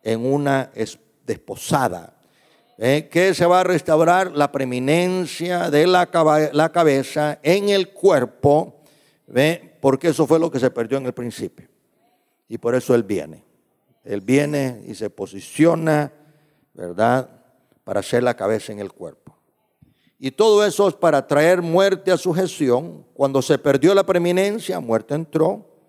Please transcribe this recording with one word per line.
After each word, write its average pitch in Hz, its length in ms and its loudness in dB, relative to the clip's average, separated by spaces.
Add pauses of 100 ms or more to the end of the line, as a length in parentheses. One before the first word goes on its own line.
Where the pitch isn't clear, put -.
en 113 220 -4
una 139 500 -2
es-, 107 240 -8 (260)
desposada. 101 920 -6 (640)
¿Eh? 143 300 0
¿Qué 180 220 2
se 175 120 0
va 180 140 4
a 185 40 2
restaurar? 170 680 2
La 147 180 0
preeminencia 165 1200 -2
de 147 160 4
la 180 240 2
caba-, 156 420 2
la 156 200 0
cabeza 151 720 0
en 202 260 0
el 196 220 0
cuerpo, 147 920 0 (480)
¿ve? 156 520 -2
Porque 135 280 0
eso 156 180 0
fue 160 140 4
lo 165 100 -2
que 139 80 -4
se 123 120 0
perdió 120 280 -4
en 131 80 -10
el 123 60 -6
principio. - 560 -12 (800)
Y 113 100 -12
por 117 160 -2
eso 127 200 0
él 120 100 4
viene. 78 400 -8 (580)
Él 101 200 -8
viene 135 680 -2
y - 60 -12
se 104 160 -10
posiciona, 151 1000 -2 (600)
¿verdad? 113 560 -2 (560)
Para 98 180 -4
ser 123 220 -2
la 120 100 0
cabeza 107 380 -6
en 104 80 -14
el 98 120 -14
cuerpo. - 440 -20 (840)
Y 131 140 -8
todo 208 320 4
eso 196 240 2
es 170 60 -2
para 147 320 2
traer 170 360 2
muerte 185 480 0
a 175 60 4
su 180 160 -2
gestión. 156 800 -2
Cuando 135 300 0
se 147 160 0
perdió 151 360 2
la 196 120 2
preeminencia, 180 760 -2
muerte 113 340 -4
entró. 165 520 -4 (220)